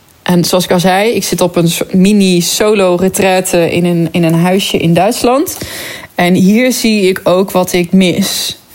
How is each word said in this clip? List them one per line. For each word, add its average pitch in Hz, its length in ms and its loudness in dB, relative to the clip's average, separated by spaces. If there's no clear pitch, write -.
en 175 200 2
zoals 180 200 0
ik - 80 -4
al 180 80 2
zei, 190 320 0
ik 208 120 -2
zit - 180 -4
op 175 140 -2
een 170 120 2
so-, - 240 -4
mini 190 480 2
solo 196 560 0
retraite 185 760 0
in 175 140 0
een, 170 260 0
in 175 120 0
een 165 100 2
huisje 185 440 0
in 170 160 2
Duitsland. 247 640 0
En 180 180 2
hier 214 380 2
zie 214 360 0
ik 190 160 -2
ook 190 280 0
wat 180 220 -2
ik 175 180 -2
mis. - 680 0